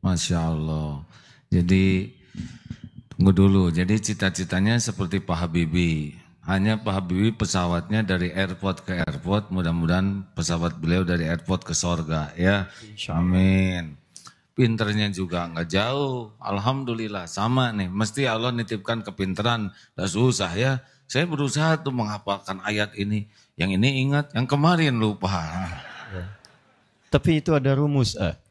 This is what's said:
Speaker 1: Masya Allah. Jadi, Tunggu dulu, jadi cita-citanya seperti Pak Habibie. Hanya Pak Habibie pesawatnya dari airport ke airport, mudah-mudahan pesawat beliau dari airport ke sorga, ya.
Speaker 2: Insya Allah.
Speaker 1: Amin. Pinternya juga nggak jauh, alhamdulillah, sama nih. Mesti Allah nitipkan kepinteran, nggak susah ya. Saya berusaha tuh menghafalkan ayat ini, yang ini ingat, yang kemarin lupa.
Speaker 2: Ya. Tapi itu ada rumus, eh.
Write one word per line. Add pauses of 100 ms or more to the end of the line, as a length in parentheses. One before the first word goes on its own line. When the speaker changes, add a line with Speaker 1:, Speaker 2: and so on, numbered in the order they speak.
Speaker 1:
Masya
Allah. (440)
Jadi, (1040)
Tunggu
dulu,
jadi
cita-citanya
seperti
Pak
Habibie. (320)
Hanya
Pak
Habibie
pesawatnya
dari
airport
ke
airport,
mudah-mudahan
pesawat
beliau
dari
airport
ke
sorga,
ya. (160)
Speaker 2:
Insya
Allah.
Speaker 1:
Amin. (680)
Pinternya
juga
nggak
jauh,
alhamdulillah,
sama
nih.
Mesti
Allah
nitipkan
kepinteran, (280)
nggak
susah
ya. (320)
Saya
berusaha
tuh
menghafalkan
ayat
ini, (300)
yang
ini
ingat,
yang
kemarin
lupa. (760)
Speaker 2:
Ya. (840)
Tapi
itu
ada
rumus,
eh. (140)